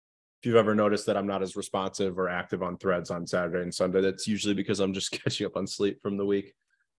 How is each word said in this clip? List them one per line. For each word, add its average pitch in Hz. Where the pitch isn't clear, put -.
if -
you've 113
ever 107
noticed 104
that 104
I'm 98
not 98
as 90
responsive 95
or 92
active 90
on 90
threads 87
on 85
Saturday 90
and 87
Sunday, 92
that's 95
usually 104
because 98
I'm 95
just 98
<laughs> -
catching -
up -
on 95
sleep -
from 101
the 98
week 101